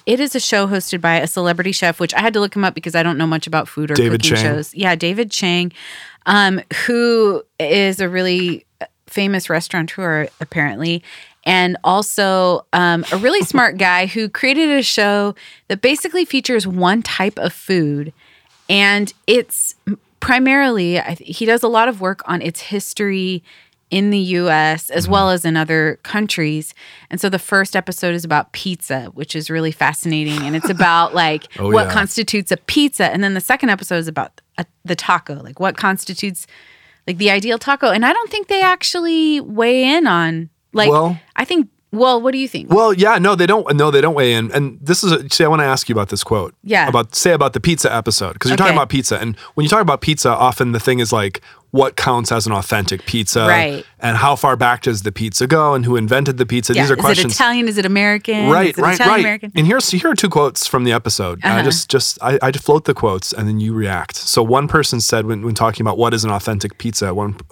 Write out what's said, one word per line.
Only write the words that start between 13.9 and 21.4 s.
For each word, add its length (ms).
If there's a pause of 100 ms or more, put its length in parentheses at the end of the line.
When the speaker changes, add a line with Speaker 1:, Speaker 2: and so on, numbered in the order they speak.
Speaker 1:
who 200
created 440
a 100
show 540 (320)
that 160
basically 420
features 400
one 380
type 340
of 160
food. 580 (560)
And 460 (140)
it's 480 (440)
primarily, 800
I 140
th-, 240
he 80